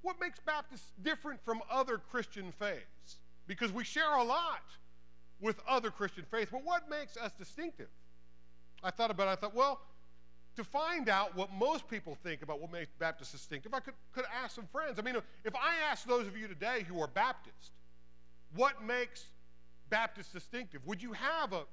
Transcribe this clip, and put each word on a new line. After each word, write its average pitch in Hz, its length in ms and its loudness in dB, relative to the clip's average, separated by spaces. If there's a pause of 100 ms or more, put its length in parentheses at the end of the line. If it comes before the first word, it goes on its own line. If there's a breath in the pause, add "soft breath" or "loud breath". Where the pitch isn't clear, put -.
what 359 180 0
makes 349 200 -2
Baptists 294 600 -2
different 294 420 0
from 226 240 2
other 233 300 4
Christian 202 540 -2
faiths? - 680 -2 (300)
Because 196 240 2
we 220 120 0
share 302 300 4
a 254 100 8
lot 277 380 4 (760)
with 214 280 2
other 247 220 6
Christian 180 360 -2
faiths, 214 260 2
but 262 120 -4
what 339 240 2
makes 294 300 -4
us 226 140 -2
distinctive? 285 580 -6 (960)
I 185 80 2
thought 226 180 4
about 196 200 4
it, - 20 6
I 185 40 6
thought, 208 200 -2
well, 269 260 6 (760)
to 226 60 -4
find 302 460 2
out 196 240 6
what 190 200 0
most 254 340 4
people 190 260 -4
think 156 300 -4
about 147 160 -4
what 160 120 -6
makes 170 280 -4
Baptists 160 320 0
distinctive, 147 420 -6
I 262 60 2
could, 262 160 -8 (160)
could 254 200 -2
ask 240 220 -2
some 214 140 -6
friends. 277 320 -2
I - 20 -2
mean, 247 140 0 (280 loud breath)
if 214 120 -2
I 311 220 4
asked 294 300 2
those 240 200 6
of 196 100 -6
you 220 100 -6
today 202 360 0
who 170 180 0
are 151 60 4
Baptist, 208 640 2 (840)
"What 247 300 4
makes 240 480 0 (580)
Baptists 220 420 2
distinctive?" 175 540 -6
would 185 160 -2
you 233 120 -6
have 277 380 2
a 160 220 0